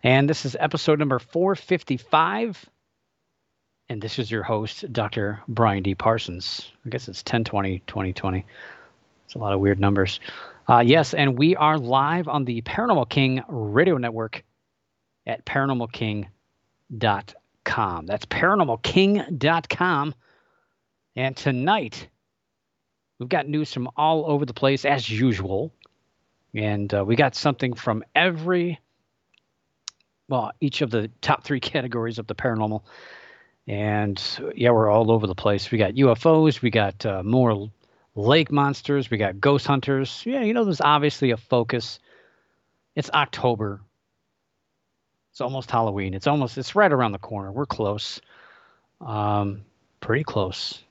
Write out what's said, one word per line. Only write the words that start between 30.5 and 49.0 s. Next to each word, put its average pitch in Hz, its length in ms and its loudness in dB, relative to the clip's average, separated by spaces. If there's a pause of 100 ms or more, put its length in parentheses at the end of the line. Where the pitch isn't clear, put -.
each 143 220 -2
of 139 80 -2
the 110 220 -2 (100)
top - 220 0
three 139 160 -4
categories 117 580 -6
of 113 80 -10
the - 80 -6
paranormal. 110 480 -2 (840)
And, 104 520 -2 (360)
yeah, 120 160 4
we're 110 180 6
all 110 220 4
over 107 160 4
the 92 80 -2
place. 101 340 0
We 120 80 0
got 107 200 2
U 135 120 6
F 113 160 2
Os, 156 380 4
we 120 80 2
got, 101 340 0
uh, 98 160 -2
more 110 480 2 (460)
lake 131 360 4
monsters, 143 600 0
we 113 60 -2
got 101 220 -2
ghost 139 280 4
hunters. 135 580 -2
Yeah, 262 160 -2
you 220 140 0
know, 240 80 2
there's 185 180 0
obviously 147 480 2
a 113 80 0
focus. 117 640 -2 (960)
It's - 160 -6
October. 110 720 -2 (1500)
It's - 100 -10
almost 131 280 -6
Halloween. 101 460 0
It's 95 100 -4
almost, 143 320 0
it's - 180 -8
right 196 160 6
around 127 200 2
the 98 80 -8
corner. 98 320 -10
We're 131 160 -6
close. 104 520 -4 (800)
Um, 104 600 -2 (380)